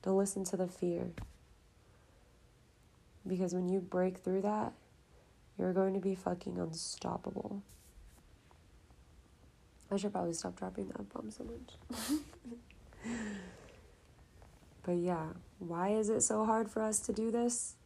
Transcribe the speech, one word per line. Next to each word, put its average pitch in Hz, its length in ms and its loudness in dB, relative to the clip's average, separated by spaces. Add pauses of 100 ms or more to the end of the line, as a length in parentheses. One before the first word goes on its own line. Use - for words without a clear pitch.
Don't 190 140 4
listen 196 280 4
to 185 120 -2
the 185 100 2
fear. 180 440 0 (2250)
Because 185 280 2
when 180 140 2
you 190 120 4
break 185 380 2
through 190 240 0
that, 214 300 0 (840)
you're 185 140 2
going 190 200 6
to 196 80 2
be 190 140 2
fucking 180 440 -2
unstoppable. - 1040 -4 (2250)
I 202 60 2
should 202 160 2
probably 175 200 2
stop 180 240 -2
dropping 190 320 -4
that 202 240 -8
bomb 214 180 -6
so - 140 -10
much. 247 760 -4 (840)
<laughs> 233 60 -4 (1700)
But 180 140 2
yeah, 170 300 2 (320)
why 175 320 0
is 214 180 4
it 226 140 4
so 214 240 4
hard 220 240 4
for 220 120 0
us 220 180 2
to - 120 -2
do 220 180 2
this? 240 440 2 (120)